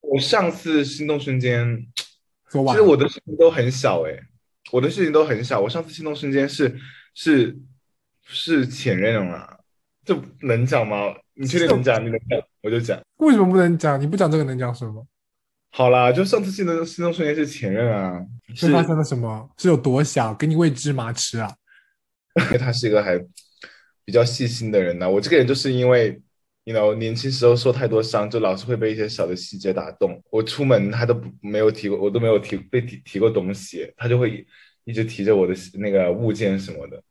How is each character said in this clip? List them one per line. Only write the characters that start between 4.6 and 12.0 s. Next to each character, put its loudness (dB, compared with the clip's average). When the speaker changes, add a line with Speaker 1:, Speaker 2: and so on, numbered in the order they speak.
Speaker 1:
我 2
的 2
事 -2
情 0
都 6
很 -2
小。 -2
我 2
上 -6
次 -12
心 -16
动 -6
瞬 -6
间 2
是， -2
是， 2
是 -2
前 -4
任 0
啊， -12
这 0
能 0
讲 2
吗？ -2
你 -10
确 0
定 2
能 4
讲？ 2
Speaker 2:
是。 -2